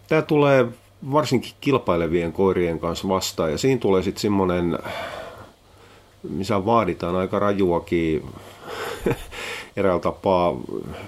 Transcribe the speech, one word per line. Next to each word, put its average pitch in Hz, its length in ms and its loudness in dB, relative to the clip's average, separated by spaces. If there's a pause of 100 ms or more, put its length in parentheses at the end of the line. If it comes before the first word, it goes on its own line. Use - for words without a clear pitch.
Tää 156 140 4
tulee 143 460 4 (440)
varsinkin 139 400 2 (100)
kilpailevien 85 720 2
koirien 90 460 2
kanssa 85 280 -4
vastaan, 92 440 0
ja 85 60 -2
siinä 135 220 2
tulee 98 240 4
sit 95 140 -2
semmonen, 90 640 2 (1500)
missä 98 360 -2
vaaditaan 92 500 0
aika 95 240 0
rajuakin 85 920 0 (760)
<laughs> - 720 -8
eräällä 92 240 2
tapaa, 87 540 0 (520)